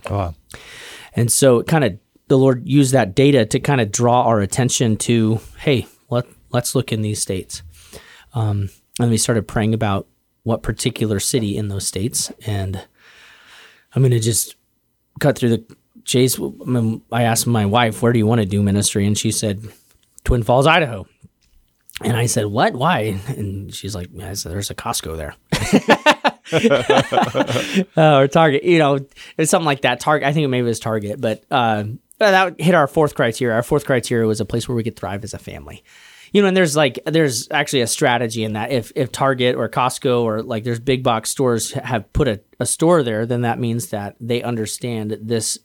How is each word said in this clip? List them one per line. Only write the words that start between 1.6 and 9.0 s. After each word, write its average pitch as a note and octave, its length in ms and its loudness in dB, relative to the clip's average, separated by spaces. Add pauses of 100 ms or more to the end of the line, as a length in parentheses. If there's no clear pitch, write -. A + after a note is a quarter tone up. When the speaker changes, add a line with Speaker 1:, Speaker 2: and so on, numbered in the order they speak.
Speaker 2:
kinda, B2 300 2 (300)
the C#3 100 4
Lord C3 300 2
used C3 260 4
that G#2+ 220 2
data C3+ 300 6
to C3 140 -2
kinda B2+ 260 2
draw A#2+ 380 2
our A2+ 180 4
attention A#2 560 0
to, A2+ 420 2 (200)
"Hey, B2+ 280 0 (220)
let, A#2+ 160 -2 (260)
let's - 240 -2
look C3 160 0
in A2 120 -2
these G#2 180 -4
states." - 420 -8 (680)
Um, G2+ 360 -2 (300)
and A#2+ 100 2